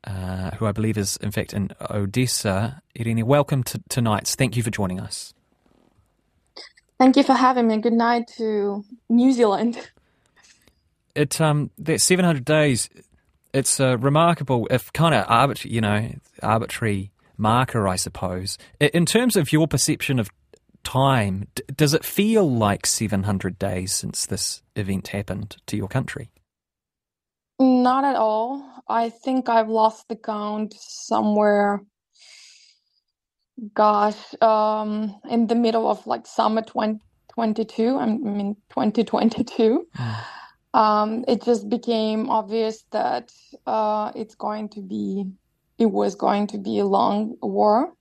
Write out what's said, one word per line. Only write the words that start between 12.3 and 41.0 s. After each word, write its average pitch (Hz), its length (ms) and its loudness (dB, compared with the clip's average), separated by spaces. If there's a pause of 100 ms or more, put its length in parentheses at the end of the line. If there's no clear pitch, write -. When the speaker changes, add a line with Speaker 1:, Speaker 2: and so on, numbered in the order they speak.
Speaker 1:
days, 151 420 2 (680)
it's - 260 0
a 127 160 4
remarkable, 139 760 2
if - 220 0
kinda 143 380 4
arbit-, 120 340 2
you 113 160 -4
know, 107 320 0 (320)
arbitrary 107 680 -2 (240)
marker, 110 500 2
I 92 80 0
suppose. 92 640 -6 (240)
I, 147 60 4
in 170 180 2
terms 233 320 2
of 156 160 0
your 156 120 4
perception 139 540 -2
of 101 100 -4 (540)
time, 117 720 0
d-, - 80 -6 (100)
does 147 200 2
it - 100 0
feel 208 460 2
like 107 360 2
seven 98 380 -2
hundred 95 340 -2
days 92 360 -4
since - 320 -6
this - 360 -8 (140)
event 95 320 -4
happened 101 480 -8 (120)
to 107 100 -6
your 101 100 -4
country? - 440 -6 (1300)
Speaker 2:
Not 254 460 4
at 277 140 0
all. 233 720 -4
I 233 200 -2
think 254 380 -4
I've 226 220 2
lost 220 400 0
the 226 80 -8
count 208 600 -6
somewhere, 208 1040 2 (1900)
gosh, 208 440 2 (240)
um, 214 760 0 (140)
in 233 180 2
the 233 80 0
middle 226 340 2
of, - 160 -4
like, 240 220 -6
summer 220 340 0
twenty 220 380 -4 (300)
twenty-two, 226 680 -2
I 247 100 -2
mean, 208 500 -4 (100)
twenty 214 380 0
twenty-two. 226 840 0 (100)
Speaker 1:
Mm. 113 180 -4 (580)
Speaker 2:
Um, 214 560 2